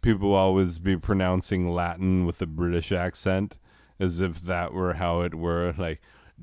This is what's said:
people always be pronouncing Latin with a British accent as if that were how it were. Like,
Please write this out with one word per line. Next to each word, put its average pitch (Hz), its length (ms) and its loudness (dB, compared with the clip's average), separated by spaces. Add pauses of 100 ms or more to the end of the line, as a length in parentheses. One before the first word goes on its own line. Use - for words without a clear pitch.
people 101 320 2
always 95 460 4
be 92 180 2
pronouncing 92 720 0
Latin 87 560 0
with 85 160 -2
a 95 40 -2
British 85 460 -2
accent 92 640 -2 (420)
as 90 220 -2
if 85 200 -2
that 87 320 -4
were 90 200 -2
how 85 280 0
it 87 140 -2
were. 85 420 -2
Like, 80 240 -6 (420)